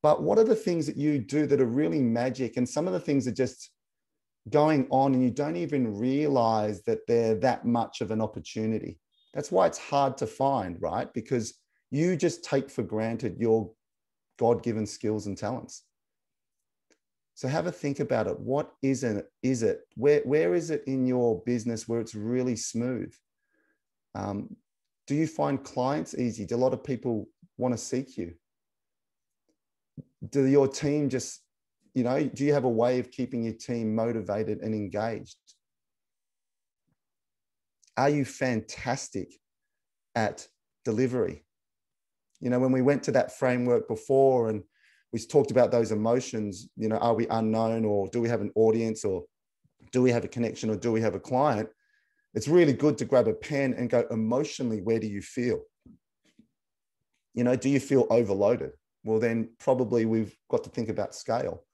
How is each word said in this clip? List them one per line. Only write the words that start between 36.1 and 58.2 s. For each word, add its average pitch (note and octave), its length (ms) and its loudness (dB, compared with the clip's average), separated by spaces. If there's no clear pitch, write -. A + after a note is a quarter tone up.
Are C3+ 140 4
you D3 160 2
fantastic - 1080 -6
at - 320 -2
delivery? A#2 600 -2
You B2 100 -4
know, B2 100 2
when C3 120 2
we C3 100 2
went C3+ 220 2
to D3 100 -2
that - 240 0
framework B2 500 0
before C3 600 2
and G#2+ 140 -4
we A#2+ 80 -4
talked C#3+ 300 2
about A#2+ 220 4
those A#2 200 2
emotions, A2 840 -2
you A2 140 -2
know, G#2+ 80 0
are A#2 180 2
we A2 120 0
unknown A2+ 580 0
or G2+ 240 0
do A#2+ 120 -2
we A#2 80 0
have A2+ 120 0
an G2+ 140 -4
audience A2 500 2
or F#2+ 180 -2
do B2+ 100 2
we B2+ 100 6
have A#2+ 140 0
a - 20 -8
connection A#2 420 -4
or A2 60 0
do A#2 160 -2
we A2+ 100 2
have G#2+ 140 0
a F#2+ 40 -4
client? B2 500 0
It's A2 120 -4
really D#3+ 260 6
good D3 260 2
to B2 60 -2
grab A#2+ 220 4
a G#2+ 60 2
pen C#3 400 -2
and B2 160 -4
go, A#2+ 220 2
"Emotionally, A#2 680 -2
where A2+ 180 0
do A2 80 -4
you G2+ 140 -6
feel?" A#2+ 400 -2
You A#2+ 100 0
know, B2 120 4
do B2 140 -2
you C#3 100 4
feel B2+ 320 4
overloaded? G2+ 600 2